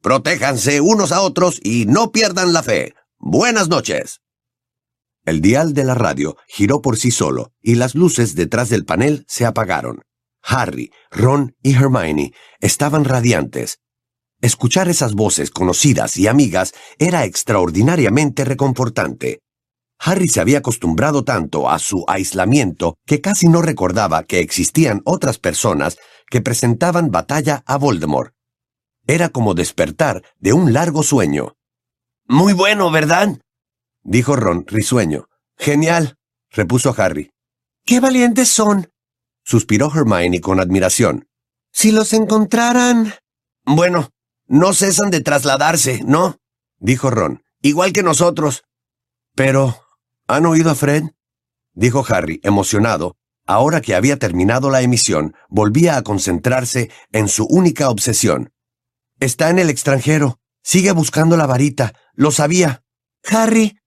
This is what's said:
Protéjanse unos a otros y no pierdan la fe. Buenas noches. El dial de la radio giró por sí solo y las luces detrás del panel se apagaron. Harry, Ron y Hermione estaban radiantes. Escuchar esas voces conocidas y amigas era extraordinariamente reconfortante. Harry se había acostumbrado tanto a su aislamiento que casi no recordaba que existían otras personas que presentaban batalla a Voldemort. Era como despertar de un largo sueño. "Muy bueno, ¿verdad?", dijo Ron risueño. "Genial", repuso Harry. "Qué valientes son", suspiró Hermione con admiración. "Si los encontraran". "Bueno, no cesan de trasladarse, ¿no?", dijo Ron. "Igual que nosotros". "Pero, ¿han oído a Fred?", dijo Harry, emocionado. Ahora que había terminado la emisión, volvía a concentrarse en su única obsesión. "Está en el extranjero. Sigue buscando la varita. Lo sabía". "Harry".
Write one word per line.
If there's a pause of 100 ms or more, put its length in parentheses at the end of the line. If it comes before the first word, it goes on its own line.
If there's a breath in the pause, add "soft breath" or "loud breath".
Protéjanse
unos
a
otros
y
no
pierdan
la
fe. (240)
Buenas
noches. (1040)
El
dial
de
la
radio (100)
giró
por
sí
solo
y
las
luces
detrás
del
panel
se
apagaron. (440)
Harry, (220 soft breath)
Ron
y
Hermione (240 soft breath)
estaban
radiantes. (640)
Escuchar
esas
voces
conocidas
y
amigas (240 loud breath)
era
extraordinariamente
reconfortante. (640)
Harry
se
había
acostumbrado
tanto
a
su
aislamiento (100)
que
casi
no
recordaba
que
existían
otras
personas (300 soft breath)
que
presentaban
batalla
a
Voldemort. (720)
Era
como
despertar (160 soft breath)
de
un
largo
sueño. (720)
"Muy
bueno,
¿verdad?", (640)
dijo
Ron
risueño. (280)
"Genial", (340)
repuso
Harry. (560)
"Qué
valientes
son", (560)
suspiró
Hermione
con
admiración. (460)
"Si
los
encontraran". (520)
"Bueno, (360)
no
cesan
de
trasladarse,
¿no?", (420)
dijo
Ron. (180)
"Igual
que
nosotros". (720)
"Pero, (460)
¿han
oído
a
Fred?", (720)
dijo
Harry,
emocionado. (280)
Ahora
que
había
terminado
la
emisión, (140 soft breath)
volvía
a
concentrarse (180 loud breath)
en
su
única
obsesión. (640)
"Está
en
el
extranjero. (240)
Sigue
buscando
la
varita. (200 soft breath)
Lo
sabía". (440)
"Harry". (100)